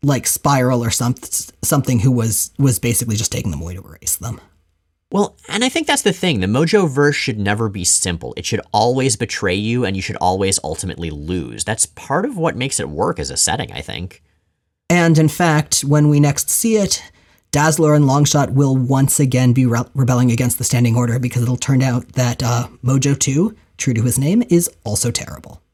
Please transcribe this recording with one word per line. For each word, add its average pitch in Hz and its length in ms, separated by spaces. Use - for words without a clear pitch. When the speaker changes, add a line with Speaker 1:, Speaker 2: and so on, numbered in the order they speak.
Speaker 1:
like, 139 240
Spiral 127 580
or 117 60
some-, 120 240
something 131 380
who 131 120
was, 113 460
was 135 220
basically 120 360
just 110 160
taking - 200
them 73 100
away 87 140
to 95 80
erase - 320
them. - 260
Speaker 2:
Well, 202 240
and 208 160
I 254 60
think 330 160
that's 285 160
the 180 120
thing. 170 260
The 92 80
Mojoverse 147 680
should 117 260
never 104 300
be 98 140
simple. 85 520
It - 100
should - 160
always 123 420
betray 104 380
you, 113 320
and 98 100
you 95 60
should - 160
always 95 460
ultimately 82 480
lose. 73 520
That's 110 220
part - 400
of 269 120
what 165 180
makes 131 240
it 69 100
work 85 300
as 69 100
a 65 80
setting, - 340
I - 100
think. - 420
Speaker 1:
And 170 280
in 156 100
fact, 156 540
when 147 260
we 147 140
next 143 280
see 220 280
it, 196 260
Dazzler 151 420
and 151 120
Longshot 139 480
will 135 240
once 135 420
again 127 320
be 127 140
re-, 123 160
rebelling 123 380
against 120 280
the 123 40
Standing 120 320
Order, 120 240
because 123 220
it'll 120 160
turn 131 240
out 123 320
that, 120 300
uh, 120 240
Mojo 135 340
two, 170 380
true - 160
to 110 100
his 127 160
name, 180 300
is 170 200
also 214 260
terrible. - 500